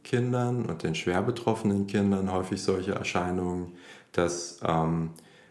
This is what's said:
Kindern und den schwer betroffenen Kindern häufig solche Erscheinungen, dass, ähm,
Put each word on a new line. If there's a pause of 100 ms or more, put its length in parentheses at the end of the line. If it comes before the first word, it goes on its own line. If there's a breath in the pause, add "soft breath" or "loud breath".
Kindern
und
den
schwer
betroffenen
Kindern
häufig
solche
Erscheinungen, (380 loud breath)
dass,
ähm, (400 loud breath)